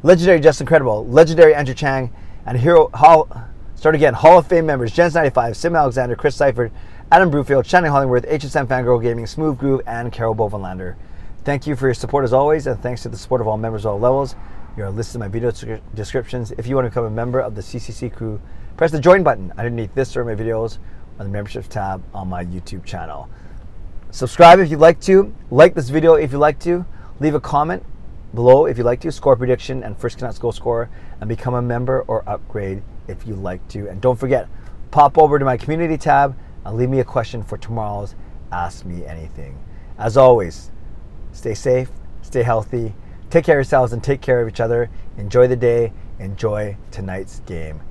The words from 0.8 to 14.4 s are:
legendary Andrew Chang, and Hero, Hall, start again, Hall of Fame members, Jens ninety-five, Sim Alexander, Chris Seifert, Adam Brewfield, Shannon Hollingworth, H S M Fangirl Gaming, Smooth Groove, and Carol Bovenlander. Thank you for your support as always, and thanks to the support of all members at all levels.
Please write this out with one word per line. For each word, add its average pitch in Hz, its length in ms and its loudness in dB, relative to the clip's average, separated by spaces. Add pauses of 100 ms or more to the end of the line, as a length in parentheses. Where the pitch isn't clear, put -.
legendary 156 460 8
Andrew 135 220 0
Chang, 135 340 -2 (360)
and 123 120 -4
Hero, 160 360 6
Hall, 156 340 8 (480)
start 156 200 2
again, 139 180 4
Hall 165 240 10
of 165 100 4
Fame 170 180 2
members, 127 280 -2
Jens 170 200 2
ninety-five, 127 440 2
Sim 170 180 -2
Alexander, 123 400 0
Chris 143 220 0
Seifert, 123 340 0 (400)
Adam 180 180 6
Brewfield, 139 360 0
Shannon 175 260 2
Hollingworth, 131 380 2
H 147 160 -2
S 131 100 -10
M 139 100 0
Fangirl 123 360 2
Gaming, 117 260 -2
Smooth 151 300 -2
Groove, 135 300 0
and 117 260 -8
Carol 113 200 -2
Bovenlander. 95 640 -4 (480)
Thank 143 240 -4
you 147 80 -2
for 131 120 -2
your 123 60 2
support 135 300 -2
as 117 80 -2
always, 147 340 2
and 120 160 -4
thanks 123 220 -8
to 117 60 -10
the 113 80 -10
support 127 240 -4
of 107 60 -2
all 107 100 -2
members 110 280 -6
at 107 40 0
all 101 100 -4
levels. 131 360 0 (420)